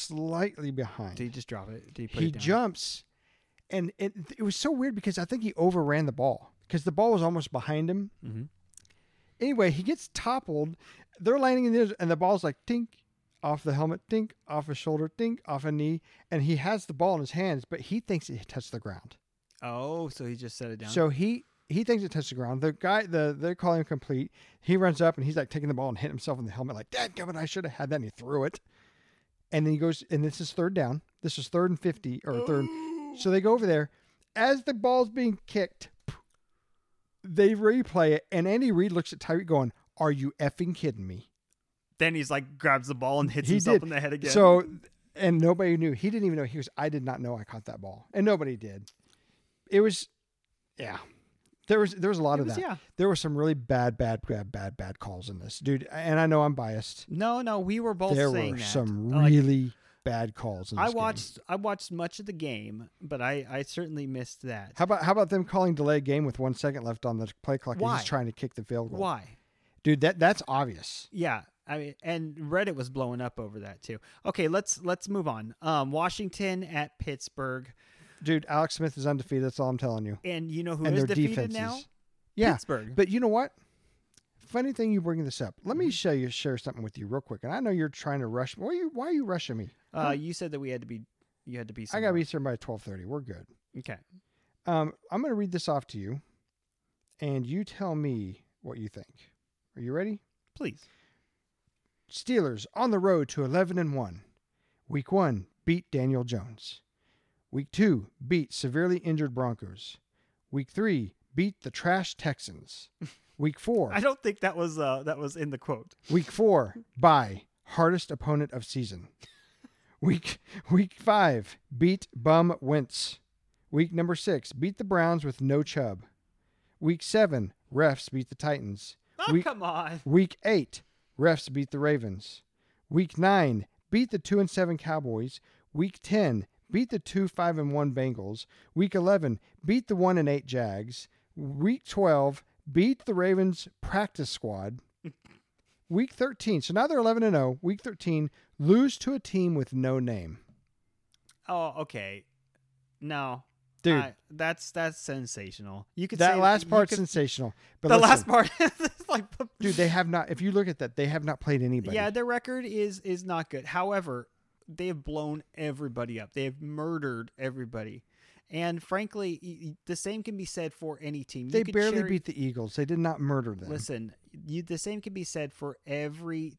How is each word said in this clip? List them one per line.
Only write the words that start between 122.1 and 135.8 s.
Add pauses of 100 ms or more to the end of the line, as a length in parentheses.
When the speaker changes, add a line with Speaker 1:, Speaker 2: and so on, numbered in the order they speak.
Speaker 1:
bum
Wentz. (500)
Week
number
six,
beat
the
Browns
with
no
Chubb. (800)
Week
seven, (200)
refs
beat
the
Titans. (240)
Speaker 2:
Oh,
Speaker 1:
Week,
Speaker 2:
come
on.
Speaker 1:
week
eight, (340)
refs
beat
the
Ravens. (480)
Week
nine, (260)
beat
the
two
and
seven
Cowboys. (320)
Week